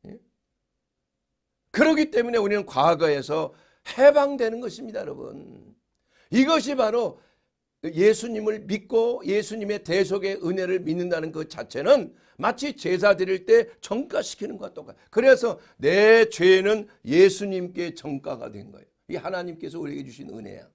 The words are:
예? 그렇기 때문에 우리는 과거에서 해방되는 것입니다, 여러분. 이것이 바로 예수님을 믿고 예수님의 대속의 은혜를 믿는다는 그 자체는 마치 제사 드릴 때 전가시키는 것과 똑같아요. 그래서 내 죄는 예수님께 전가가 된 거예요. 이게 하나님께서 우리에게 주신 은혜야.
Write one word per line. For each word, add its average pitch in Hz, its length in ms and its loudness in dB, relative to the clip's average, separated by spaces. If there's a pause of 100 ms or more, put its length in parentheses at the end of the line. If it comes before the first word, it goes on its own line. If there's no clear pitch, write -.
예? 202 100 -18 (1500)
그렇기 302 400 2
때문에 240 260 -2
우리는 202 280 -2
과거에서 151 880 -2 (440)
해방되는 277 640 4
것입니다, 220 420 -12
여러분. - 760 -16 (560)
이것이 269 440 2
바로 226 440 -2 (640)
예수님을 214 760 0
믿고 226 640 -2
예수님의 208 580 -4
대속의 190 600 -2
은혜를 185 360 -2
믿는다는 165 500 -4
그 156 160 -10
자체는 180 640 -2 (240)
마치 254 380 -6
제사 185 400 2
드릴 185 300 -4
때 226 240 4 (120)
전가시키는 - 760 -8
것과 190 160 -14
똑같아요. - 360 -20
그래서 247 500 4 (180)
내 214 520 6
죄는 190 580 4 (180)
예수님께 185 880 2
전가가 135 560 -10
된 104 200 -18
거예요. - 140 -20 (220)
이게 170 100 -10
하나님께서 170 640 -10
우리에게 143 240 -10
주신 131 260 -18
은혜야. 98 460 -18